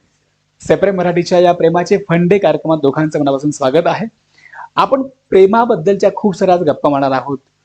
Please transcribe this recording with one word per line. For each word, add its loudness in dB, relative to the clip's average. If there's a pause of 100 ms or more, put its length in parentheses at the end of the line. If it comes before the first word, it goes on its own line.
(680)
सप्रेम 0
मराठीच्या 0
या 4
प्रेमाचे 0 (100)
फंडे 2
कार्यक्रमात 0
दोघांचं -2
मनापासून -2
स्वागत 0
आहे. -4 (680)
आपण 0
प्रेमाबद्दलच्या 2
खूप -2
साऱ्या 2
आज 0
गप्पा 0
मारणार 0
आहोत. -4 (260)